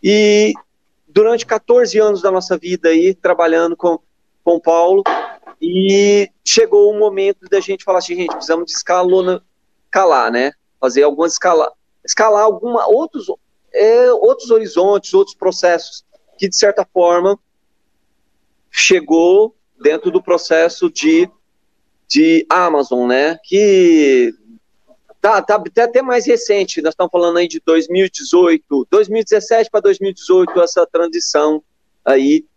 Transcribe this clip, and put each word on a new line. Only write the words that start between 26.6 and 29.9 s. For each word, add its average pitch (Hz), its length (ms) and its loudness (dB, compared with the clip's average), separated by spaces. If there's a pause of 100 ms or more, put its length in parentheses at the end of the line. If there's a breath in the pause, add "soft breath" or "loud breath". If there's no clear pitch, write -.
nós 156 100 -2
estamos 180 180 -4
falando 175 280 0
aí 175 100 -2
de 160 160 -10
dois 160 240 0
mil 185 160 0
e 185 60 -6
dezoito, 160 800 -2
dois 202 180 2
mil 220 140 -4
e - 20 -4
dezessete 220 460 -2
pra 208 100 -2
dois 190 180 0